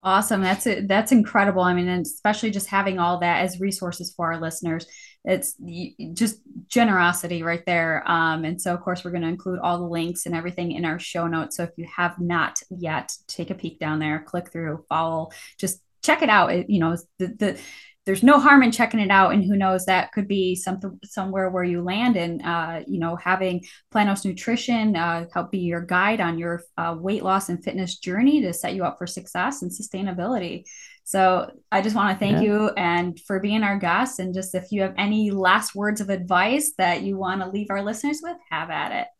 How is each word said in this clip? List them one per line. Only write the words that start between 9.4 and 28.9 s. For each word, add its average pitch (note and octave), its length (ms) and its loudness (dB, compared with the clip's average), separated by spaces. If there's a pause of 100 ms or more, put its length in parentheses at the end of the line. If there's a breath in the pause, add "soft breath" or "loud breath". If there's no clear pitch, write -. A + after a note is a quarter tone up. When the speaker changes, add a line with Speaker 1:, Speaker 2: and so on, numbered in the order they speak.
Speaker 1:
all F3 200 0
the F3 60 -6
links E3+ 400 -4
and E3+ 100 -4
everything F3 380 -4
in E3 140 -4
our D#3+ 120 -2
show E3+ 280 -4
notes. E3 300 -4
So E3+ 80 -4
if E3+ 120 -8
you E3 180 -12
have F3 240 -2
not F3 420 -2 (100)
yet, E3+ 420 -6 (160)
take E3 220 -8
a E3+ 40 -4
peek E3 240 -10
down D#3 200 -2
there, D3+ 280 -2
click F3 240 -8
through, D#3+ 380 -8
follow, E3 420 -2 (280 loud breath)
just F#3 240 -6 (200)
check - 200 4
it C4 80 4
out. G3 200 6
It, F3 200 0
you G3 100 4
know, E3 160 2 (220)
the, F#3 80 -2
the, - 340 -4 (460 loud breath)
there's F#3+ 160 2
no C#4 180 10
harm C#4+ 220 8
in A#3+ 100 4
checking A3+ 260 0
it G3+ 120 2
out. G3 240 6
And G3 100 4
who G3+ 120 2
knows, F#3+ 280 2
that F#3 280 2
could G3+ 140 -2
be F#3 300 0
something, F#3+ 480 -6
somewhere F#3+ 460 -4
where F#3 120 -2
you F3 200 0
land G#3+ 340 2
and, E3+ 260 -2
uh, E3 440 -4
you F#3 120 -4
know, E3 160 -2
having F#3 480 -2 (320 loud breath)
Planos G3+ 300 2
Nutrition, G#3+ 720 0
uh, E3+ 380 -2
help F3+ 160 -4
be G3 80 -2
your E3+ 240 -2
guide F#3 360 2
on E3+ 200 0
your, E3+ 240 -4 (160)
uh, E3+ 200 -4
weight F#3+ 240 -2
loss F#3+ 280 0
and F3 120 -4
fitness F#3 360 -4
journey B3+ 420 4
to F3+ 140 0
set - 200 -4
you F#3+ 100 -2
up - 120 -2